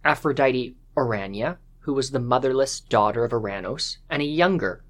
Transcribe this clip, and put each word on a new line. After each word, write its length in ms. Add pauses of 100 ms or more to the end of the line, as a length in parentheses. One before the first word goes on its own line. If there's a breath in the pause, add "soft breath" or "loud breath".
Aphrodite 720 (200)
Urania, 600 (220)
who 120
was 200
the 80
motherless 600
daughter 440
of 80
Uranos, 640 (100)
and 140
a 40
younger 640